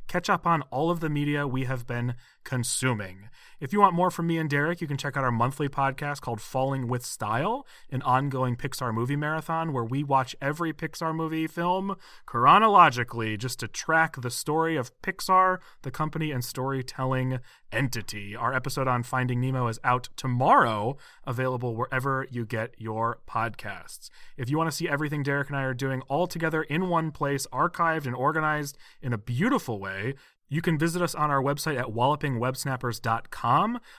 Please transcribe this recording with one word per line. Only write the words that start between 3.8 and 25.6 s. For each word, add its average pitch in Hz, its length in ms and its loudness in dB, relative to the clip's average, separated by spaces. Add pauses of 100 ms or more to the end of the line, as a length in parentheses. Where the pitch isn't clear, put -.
more 175 160 4
from 170 160 -2
me 165 100 2
and 160 140 -2
Derek, 151 300 2
you 160 80 -4
can 143 80 -2
check 135 200 -6
out 139 60 0
our 127 80 2
monthly 123 380 2
podcast 143 540 -2
called 117 180 -6
Falling 131 480 -2
with 123 180 -2
Style, 147 580 -2 (240)
an 127 140 -4
ongoing 127 540 2
Pixar 131 360 -4
movie 123 220 0
marathon 160 580 -2
where 123 120 -2
we 135 180 -2
watch 135 380 2
every 156 320 -2
Pixar 160 420 -6
movie 160 320 -2
film 185 480 -2 (320)
chronologically 123 1120 6
just 123 240 -6
to 113 80 -4
track 160 520 0
the 120 100 -4
story 160 460 0
of 123 140 -2 (120)
Pixar, 185 560 4 (240)
the 135 100 -8
company 156 400 -2
and 123 120 -2
storytelling 131 920 -2 (340)
entity. 107 640 -4
Our 123 180 -2
episode 131 340 0
on 123 140 2
Finding 123 380 0
Nemo 127 280 0
is 110 140 -6
out 123 340 2
tomorrow, 123 800 4 (280)
available 127 500 -2
wherever 131 560 -2
you 120 160 -4
get 113 320 -4
your 110 500 -2
podcasts. 104 800 -6 (280)
If 123 120 -6
you 147 80 0
want 160 140 2
to 156 60 -6
see 165 120 -4
everything 147 340 -2
Derek 143 260 -2
and 143 80 -6
I 135 60 -2